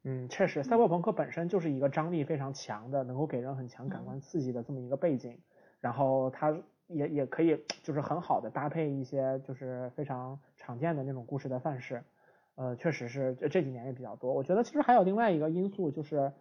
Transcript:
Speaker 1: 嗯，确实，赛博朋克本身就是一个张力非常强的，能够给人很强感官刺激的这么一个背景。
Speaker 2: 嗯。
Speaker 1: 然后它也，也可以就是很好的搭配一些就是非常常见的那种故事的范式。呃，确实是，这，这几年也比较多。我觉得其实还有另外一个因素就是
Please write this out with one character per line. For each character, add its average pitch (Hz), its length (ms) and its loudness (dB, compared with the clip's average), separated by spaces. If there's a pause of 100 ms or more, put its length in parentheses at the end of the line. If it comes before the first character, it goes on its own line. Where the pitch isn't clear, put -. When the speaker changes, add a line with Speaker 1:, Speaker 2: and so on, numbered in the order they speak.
Speaker 1:
嗯， 127 260 -6
确 190 180 2
实， 147 160 0
赛 233 140 2
博 233 120 8
朋 170 140 4
克 214 100 2
本 151 200 -2
身 170 160 -2
就 196 120 2
是 165 100 0
一 135 100 0
个 139 80 6
张 156 240 0
力 156 120 2
非 156 120 0
常 139 180 -4
强 113 360 -8
的， 135 140 0
能 127 120 -4
够 147 100 0
给 135 140 -2
人 131 160 -4
很 127 120 -6
强 127 200 -10
感 120 160 -8
官 131 160 -8
刺 147 220 -2
激 127 100 -2
的 120 100 -4
这 131 100 -8
么 135 80 -4
一 123 80 -8
个 135 80 0
背 135 200 2
景。 120 160 -8
Speaker 2:
嗯。 120 100 -20 (380)
Speaker 1:
然 120 120 -2
后 131 380 2
它 151 260 2 (320)
也， 147 200 -2
也 143 180 0
可 160 160 0
以 156 160 6 (240)
就 151 120 -4
是 147 60 0
很 147 200 -2
好 127 200 2
的 113 100 -6
搭 139 180 -2
配 151 220 0
一 135 140 -2
些 135 420 0
就 135 80 -8
是 127 420 -6
非 147 80 -4
常 131 340 -6 (180)
常 123 220 -12
见 165 160 0
的 143 80 -2
那 135 100 -4
种 123 140 -8
故 139 120 -4
事 139 100 -6
的 127 100 -2
范 131 220 -4
式。 123 240 -10 (520)
呃， 127 200 -6
确 160 160 0
实 123 160 -6
是， 131 320 -2
这， 151 80 0
这 175 140 2
几 135 80 -2
年 123 160 -8
也 135 60 -6
比 123 100 -10
较 104 140 -10
多。 127 180 -2
我 139 80 0
觉 170 120 2
得 233 100 4
其 - 80 -6
实 294 100 2
还 240 100 6
有 226 100 10
另 190 140 4
外 226 140 4
一 165 80 4
个 156 100 2
因 180 220 0
素 185 200 -2
就 151 120 -4
是 139 380 0